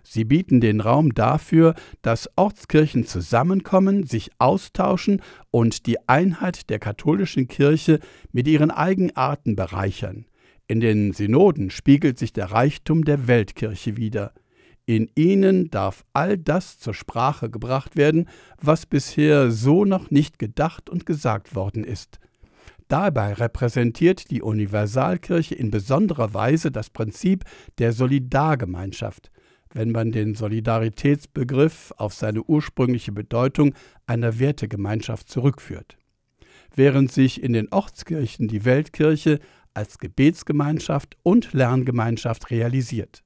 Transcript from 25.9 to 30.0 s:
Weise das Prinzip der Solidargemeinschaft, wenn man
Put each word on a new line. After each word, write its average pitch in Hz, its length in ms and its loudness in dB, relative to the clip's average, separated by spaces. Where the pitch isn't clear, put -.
Weise 139 360 0
das 110 200 -10
Prinzip 180 520 -2
der 117 140 2
Solidargemeinschaft, 123 1400 -2
wenn 110 200 -4
man 113 200 -2